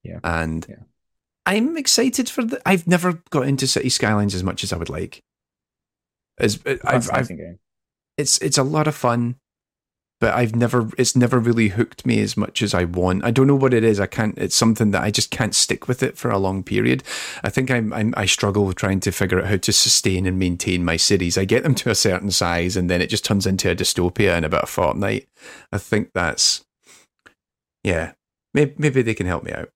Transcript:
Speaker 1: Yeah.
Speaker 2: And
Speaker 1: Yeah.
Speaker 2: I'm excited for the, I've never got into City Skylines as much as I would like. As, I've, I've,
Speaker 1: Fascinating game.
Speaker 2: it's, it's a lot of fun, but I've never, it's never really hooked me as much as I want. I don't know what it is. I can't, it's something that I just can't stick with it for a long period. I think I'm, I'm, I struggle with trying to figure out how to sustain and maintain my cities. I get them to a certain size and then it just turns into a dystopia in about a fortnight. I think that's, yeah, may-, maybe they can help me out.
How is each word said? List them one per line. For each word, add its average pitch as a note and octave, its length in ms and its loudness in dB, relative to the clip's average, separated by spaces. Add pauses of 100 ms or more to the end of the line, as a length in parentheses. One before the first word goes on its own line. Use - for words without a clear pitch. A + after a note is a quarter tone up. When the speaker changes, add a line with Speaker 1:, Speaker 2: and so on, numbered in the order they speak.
Speaker 1:
Yeah. E2+ 220 -14
Speaker 2:
And E2 440 -2
Speaker 1:
Yeah. - 80 -18 (680)
Speaker 2:
I'm A#3 300 0
excited C4 520 0
for - 140 -4
the, A#3 240 -4
I've F3+ 220 2
never F3 420 2
got C3+ 160 0
into C3+ 220 0
City - 220 0
Skylines G#2 440 2
as F2+ 80 -2
much - 220 -4
as - 80 -6
I F2 40 -4
would E2 140 -6
like. - 320 -10 (1160)
As, A2 260 0
I've, C3+ 180 -4
I've, B2+ 220 0
Speaker 1:
Fascinating A#2+ 300 -2
game. E2+ 220 -16 (580)
Speaker 2:
it's, D3 220 0
it's D3 200 0
a C3 60 2
lot D3+ 240 0
of D3 80 -2
fun, A#2+ 400 0 (840)
but A2+ 140 2
I've A2+ 220 0
never, A#2 420 2
it's B2 180 2
never B2 220 4
really A2+ 300 2
hooked - 360 -2
me A2+ 160 2
as G#2 160 -2
much - 240 -4
as G#2 140 0
I F2+ 100 2
want. F2+ 400 0
I A#2+ 60 2
don't C3 160 4
know C#3+ 80 6
what C3+ 180 4
it A2+ 120 4
is. A2 160 4
I F#2+ 60 2
can't, - 300 -4
it's F#2+ 200 -4
something A2+ 340 4
that F2 120 0
I G#2 100 0
just - 180 -2
can't - 240 -4
stick - 340 -2
with B2 140 -2
it - 160 -4
for B2 120 -4
a G2+ 80 0
long F#2+ 260 -2
period. A#2 380 0 (420)
I A2+ 60 0
think C3 200 -2
I'm, A#2 220 0
I'm, G#2+ 240 0
I G2+ 100 -2
struggle G2+ 400 2
with F#2 100 -2
trying G2 240 0
to G2 120 -2
figure F#2 280 2
out E2 60 -4
how G2+ 120 0
to G#2 140 0
sustain - 540 2
and F#2 120 0
maintain F2+ 460 0
my E2 120 0
cities. F2 420 0
I F#2+ 60 2
get A#2 180 2
them C#3 140 2
to - 140 -4
a G#2+ 40 2
certain G2 380 0
size F2 440 0
and F2+ 140 0
then F2+ 100 2
it - 100 -2
just A2 140 -2
turns G2+ 220 0
into F#2+ 240 0
a - 60 0
dystopia F2+ 600 2
in E2 80 0
about D#2 200 0
a - 20 -4
fortnight. G2 600 -2 (440)
I G2+ 60 -4
think - 340 -2
that's, - 520 -2 (1200)
yeah, E2 280 -2 (400)
may-, D3 240 2
maybe C3+ 260 2
they A2 120 0
can F2+ 140 -4
help E2+ 160 -2
me - 80 -8
out. - 240 -10